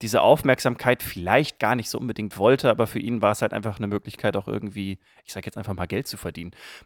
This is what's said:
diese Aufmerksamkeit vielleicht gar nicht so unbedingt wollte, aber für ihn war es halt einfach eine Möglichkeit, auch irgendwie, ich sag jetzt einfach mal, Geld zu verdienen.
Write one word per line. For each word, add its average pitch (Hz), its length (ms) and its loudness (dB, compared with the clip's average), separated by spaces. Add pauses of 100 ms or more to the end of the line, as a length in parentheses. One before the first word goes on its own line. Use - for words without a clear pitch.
diese 113 200 2
Aufmerksamkeit 123 800 4
vielleicht 101 560 0
gar 110 180 0
nicht 113 140 -6
so - 80 -6
unbedingt 107 400 -6
wollte, 127 320 6
aber 113 160 2
für 107 140 -4
ihn 110 220 -4
war 104 100 6
es 104 100 -4
halt 107 120 0
einfach 104 240 -6
eine 107 100 -4
Möglichkeit, 101 480 -4
auch 98 140 -4
irgendwie, 101 500 -6 (240)
ich - 80 -16
sag 95 140 -12
jetzt - 120 -12
einfach 104 160 -8
mal, 90 120 -6
Geld 98 200 -4
zu - 120 -12
verdienen. 87 340 -10 (340)